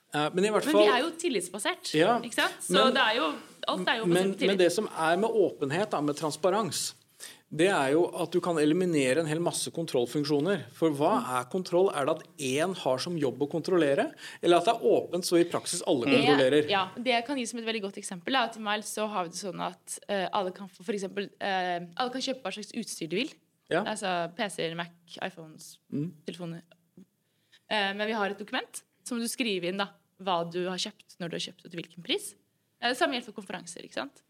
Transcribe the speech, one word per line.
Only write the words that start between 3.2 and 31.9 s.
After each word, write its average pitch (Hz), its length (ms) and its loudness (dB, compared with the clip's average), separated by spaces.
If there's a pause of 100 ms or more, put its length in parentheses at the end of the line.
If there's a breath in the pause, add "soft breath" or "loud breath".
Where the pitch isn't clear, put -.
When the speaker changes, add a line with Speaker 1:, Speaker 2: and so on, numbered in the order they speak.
Speaker 2:
alt 185 200 0
er 196 100 4
jo - 80 -4
Speaker 1:
men, 170 100 4
Speaker 2:
basert 190 180 4
på - 60 -8
tillit. 247 80 2
Speaker 1:
men 196 100 4
det 175 160 6
som 214 140 -2
er 160 300 2
med 214 120 2
åpenhet, 180 600 2
da, 160 120 0
med 147 160 0
transparens, 165 760 0 (600 loud breath)
det 156 160 4
er 143 240 2
jo 165 80 6 (200)
at 156 100 -2
du 180 100 2
kan 175 160 0
eliminere 151 600 4
en 170 60 0
hel 156 140 0
masse 156 320 -2
kontrollfunksjoner. 147 1000 0
For 165 180 2
hva 151 220 2 (100)
Speaker 2:
Mm. 127 160 -2
Speaker 1:
er 123 100 -2
kontroll? 185 460 2
Er 143 100 0
det 160 120 2
at - 60 -16 (160)
én 147 360 0
har 131 220 0
som 175 200 -4
jobb 127 220 -2
å 139 100 0
kontrollere? 165 640 2 (300 loud breath)
Eller 175 160 6
at 170 80 2
det 226 100 4
er - 80 -8
åpent, 180 400 2
så 175 160 4
i 170 60 6
praksis - 420 -4
alle 135 180 2
Speaker 2:
Det - 220 4
Speaker 1:
kontrollerer? 151 420 6
Speaker 2:
ja, 190 280 0
det 233 100 -8
jeg 233 180 2
kan 277 120 -4
gi 247 80 -2
som 240 140 -8
et 226 60 -10
veldig 220 160 -2
godt 196 160 -8
eksempel 202 380 -6
er 233 140 2
at 233 80 -12
i - 20 -14
Miles 214 340 -4
så 214 140 -2
har 208 160 -4
vi 170 60 -6
det 180 100 -12
sånn 175 220 -8
at, - 380 -8 (100)
eh, 196 240 -2
alle 185 180 0
kan 196 160 -14
få, - 160 -20
for 180 100 -6
eksempel, 190 360 -6 (100)
eh, 180 400 -2 (160)
alle 247 160 -2
kan 262 100 -6
kjøpe 262 200 -4
hva 185 100 -6
slags 202 220 -12
utstyr - 360 -8
de 170 60 -4
vil. 233 140 -2 (400)
Speaker 1:
Ja. 170 160 0
Speaker 2:
Altså 185 500 -4
P 214 140 -4
C-er, 165 260 -6
Mac, 170 140 -8 (320)
iPhones, 160 560 -14 (160)
Speaker 1:
Mm. 156 180 -4 (140)
Speaker 2:
telefoner. 165 360 -10 (1080 soft breath)
Eh, 196 240 0
men 208 140 -2
vi 220 60 -2
har 202 160 0
et 202 80 -6
dokument - 440 -8 (260)
som 247 120 -4
du 233 80 -4
skriver 190 420 -2
inn 190 80 -4
da, 196 100 -2 (340)
hva 185 300 0
du 180 180 -4
har 185 80 -6
kjøpt, - 420 -10
når 170 120 -6
du 170 40 -8
har 175 40 -6 (120)
kjøpt - 140 -20
og 170 60 -16
til 170 100 -10
hvilken - 220 -16